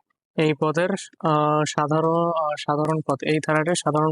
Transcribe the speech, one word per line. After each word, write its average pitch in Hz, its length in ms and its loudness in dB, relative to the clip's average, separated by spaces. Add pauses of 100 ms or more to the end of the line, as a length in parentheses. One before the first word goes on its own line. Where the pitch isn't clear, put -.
(380)
এই 156 160 2
পদের, 160 380 0 (380)
আহ, 151 320 2 (120)
সাধারণ, 160 480 2 (200)
আহ, 151 120 -2 (120)
সাধারণ 151 320 0 (100)
পদ, 143 140 0
এই 156 160 0 (100)
ধারাটির 156 360 0
সাধারণ 151 280 0